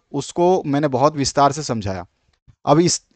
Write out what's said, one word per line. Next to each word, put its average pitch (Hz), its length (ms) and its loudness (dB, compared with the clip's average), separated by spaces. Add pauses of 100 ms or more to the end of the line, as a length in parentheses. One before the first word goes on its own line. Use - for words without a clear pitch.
(120)
उसको 175 540 0
मैंने 147 220 0
बहुत 139 280 2
विस्तार 139 360 2
से 147 120 -8
समझाया। 95 420 -6 (600)
अब 143 140 4
इस, 175 220 0 (140)